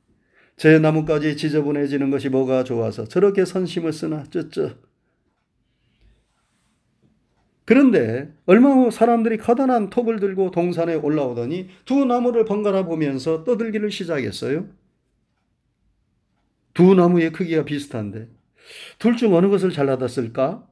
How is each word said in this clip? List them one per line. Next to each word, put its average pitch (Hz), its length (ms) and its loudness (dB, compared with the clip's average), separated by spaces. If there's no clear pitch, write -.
제 156 240 6
나무까지 156 560 0
지저분해지는 143 720 -2
것이 135 200 -2
뭐가 131 340 0
좋아서 113 420 -4
저렇게 196 380 2
선심을 175 480 -4
쓰나, 156 380 -8
쯧쯧." - 480 -6
그런데 156 680 4
얼마 233 220 8
후 262 200 4
사람들이 226 480 0
커다란 240 540 0
톱을 226 280 -2
들고 190 300 -2
동산에 170 460 -2
올라오더니 147 760 -4
두 277 200 0
나무를 240 400 0
번갈아 196 400 -2
보면서 160 580 -4
떠들기를 220 480 -4
시작했어요. 147 720 -6
"두 185 220 6
나무의 175 360 4
크기가 160 340 -4
비슷한데 113 640 -10
둘 233 200 0
중 214 180 2
어느 180 140 4
것을 190 220 0
잘라다 135 360 -2
쓸까? 131 640 -6